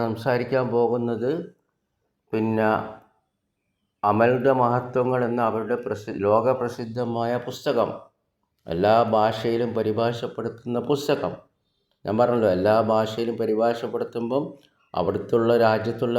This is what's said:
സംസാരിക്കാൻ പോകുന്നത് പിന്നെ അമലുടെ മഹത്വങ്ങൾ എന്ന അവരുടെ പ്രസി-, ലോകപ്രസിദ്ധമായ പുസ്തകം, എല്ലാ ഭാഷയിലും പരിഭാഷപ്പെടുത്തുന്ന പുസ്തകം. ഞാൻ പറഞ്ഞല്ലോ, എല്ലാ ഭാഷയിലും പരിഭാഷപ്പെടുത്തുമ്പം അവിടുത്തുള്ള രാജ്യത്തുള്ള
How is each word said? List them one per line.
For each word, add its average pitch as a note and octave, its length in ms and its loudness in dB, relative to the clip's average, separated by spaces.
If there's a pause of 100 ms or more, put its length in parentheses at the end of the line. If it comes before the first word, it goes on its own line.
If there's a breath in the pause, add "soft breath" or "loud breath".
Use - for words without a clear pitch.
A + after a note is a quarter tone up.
സംസാരിക്കാൻ B2 600 0 (100)
പോകുന്നത് A#2+ 560 0 (1000)
പിന്നെ A2 340 0 (1400)
അമലുടെ A#2+ 580 4
മഹത്വങ്ങൾ B2 580 0 (100)
എന്ന A#2+ 200 -2
അവരുടെ A2 380 -2
പ്രസി-, G#2 400 -6
ലോകപ്രസിദ്ധമായ A#2 1040 0 (140)
പുസ്തകം, A#2+ 420 0 (800)
എല്ലാ F#2+ 280 2 (200)
ഭാഷയിലും A2+ 580 0
പരിഭാഷപ്പെടുത്തുന്ന A#2 1040 -4 (120)
പുസ്തകം. C#3 420 -2 (720)
ഞാൻ G#2 120 -2
പറഞ്ഞല്ലോ, A#2 400 4
എല്ലാ G#2 200 4 (160)
ഭാഷയിലും A2+ 500 -2
പരിഭാഷപ്പെടുത്തുമ്പം A#2 1040 -2 (480 soft breath)
അവിടുത്തുള്ള G2+ 640 0
രാജ്യത്തുള്ള A#2 600 2